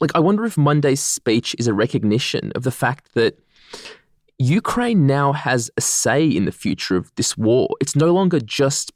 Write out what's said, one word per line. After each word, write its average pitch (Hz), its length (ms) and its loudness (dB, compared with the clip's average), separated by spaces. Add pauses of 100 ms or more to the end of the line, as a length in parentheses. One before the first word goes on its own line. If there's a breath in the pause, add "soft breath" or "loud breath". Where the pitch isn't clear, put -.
Like, 160 160 0
I - 20 2
wonder 202 260 2
if 220 140 -4
Monday's 147 420 2
speech - 560 -2
is 120 120 -2
a 110 40 0
recognition 107 840 0
of 123 80 -10
the 127 80 -2
fact - 420 -4
that 113 240 2 (1040 loud breath)
Ukraine 202 640 2
now 139 260 2
has 127 440 -2
a - 40 -4
say 131 460 0
in 98 180 0
the 78 60 -2
future - 460 -4
of - 180 -4
this - 240 -4
war. 110 300 2 (120)
It's - 140 -4
no 160 180 4
longer 180 280 2
just 139 560 -2